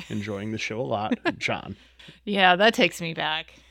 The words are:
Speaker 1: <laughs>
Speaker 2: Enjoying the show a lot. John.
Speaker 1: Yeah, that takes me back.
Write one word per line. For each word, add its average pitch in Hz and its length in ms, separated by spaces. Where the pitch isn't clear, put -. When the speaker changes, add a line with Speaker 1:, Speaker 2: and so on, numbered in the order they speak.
Speaker 1:
<laughs> - 80
Speaker 2:
Enjoying 104 420
the 110 80
show 110 200
a 131 40
lot. 107 340
John. - 360
Speaker 1:
Yeah, 190 320
that 220 200
takes 180 260
me 170 140
back. 156 400